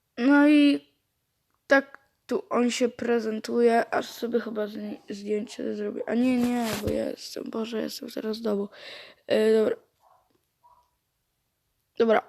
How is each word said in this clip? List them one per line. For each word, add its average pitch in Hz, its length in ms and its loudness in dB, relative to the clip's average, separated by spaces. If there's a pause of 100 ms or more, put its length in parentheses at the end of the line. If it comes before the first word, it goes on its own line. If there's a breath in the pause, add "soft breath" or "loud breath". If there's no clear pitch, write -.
(180)
No 285 300 6
i 285 380 6 (800)
tak 269 320 2 (280)
tu - 240 -4
on 240 200 2
się 247 180 0
prezentuje, 233 1040 0
aż - 120 -2
sobie 233 340 -4
chyba 220 260 -6
z-, 208 340 -10 (100)
zdjęcie 208 640 -6
zrobię. 208 320 -6
A - 80 -2
nie, 247 240 2
nie, 240 280 0 (160)
bo 214 80 -2
ja 220 200 -2
jestem, - 400 -10
Boże, 226 320 -6
jestem 226 280 -10
teraz 220 280 -6
w 233 40 -16
domu. 202 260 -2 (580 loud breath)
E, 220 260 2
dobra. 220 240 2 (2250)
Dobra. 226 300 4